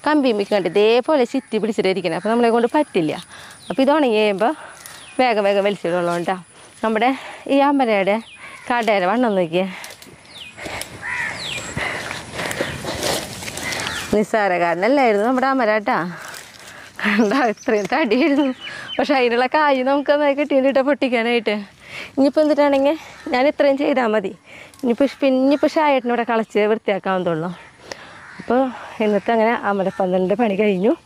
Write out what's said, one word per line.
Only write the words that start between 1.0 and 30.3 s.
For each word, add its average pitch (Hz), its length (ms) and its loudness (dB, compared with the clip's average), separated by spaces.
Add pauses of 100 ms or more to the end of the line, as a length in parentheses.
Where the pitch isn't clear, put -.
ചുറ്റി 233 300 -4
പിടിച്ചിട്ടിരിക്കണം. 185 560 -2
അപ്പം 208 140 -2
നമ്മളെ 233 220 2
കൊണ്ട് 233 200 2
പറ്റില്ല. 170 380 0 (560)
അപ്പം - 160 -2
ഇത് 269 120 4
ഉണങ്ങി 240 240 2
കഴിയുമ്പോൾ 214 300 2 (720)
വേഗം 220 280 2
വേഗം 202 200 2
വലിച്ചിടുള്ളൂ 175 480 -2
കേട്ടോ. 185 200 -4 (460)
നമ്മുടെ 226 280 2 (440)
ഈ 277 40 4 (100)
അമരയുടെ 220 480 2 (540)
കടയുടെ 214 420 2
വണ്ണം 233 260 2
നോക്കിയേ, 180 280 0 (4000)
നിസ്സാരക്കാരനല്ലായിരുന്നു 202 1120 2
നമ്മുടെ 262 240 0
അമര 226 240 2
കേട്ടാ. 214 200 -2 (1040)
കണ്ട 208 300 2 (180)
ഇത്രയും 208 400 -2
തടിയായിരുന്നു. 269 600 2 (460)
പക്ഷെ 285 200 0
അതിനുള്ള 247 360 2
കായ് 294 340 4
നമുക്ക് 277 240 0
നന്നായി 285 280 2
കിട്ടിയിട്ടാ 269 480 2
പൊട്ടിക്കാനായിട്ട്. 233 680 0 (640)
ഇനിയിപ്പോൾ 277 260 4
എന്തിട്ടാണെങ്കിൽ 285 520 4 (380)
ഞാൻ 254 180 2
ഇത്രയും 277 300 2
ചെയ്താൽ 262 320 0
മതി. 196 180 -2 (500)
ഇനിയിപ്പോൾ 254 280 2
ഇഷ്-, - 120 -10
പിന്നെ 262 240 2
ഇനിയിപ്പോൾ 285 300 2
ഷായേട്ടനെ 269 380 2
ഇവിടെ 240 160 -2
കളച്ച് 226 320 0 (100)
വൃത്തിയാക്കാവുന്നതുള്ളൂ. 185 800 -2 (880)
അപ്പോൾ 247 220 0 (440)
ഇന്നത്തെ 208 300 0
അങ്ങനെ 226 180 2 (180)
അമരപ്പന്തലിൻ്റെ 190 680 0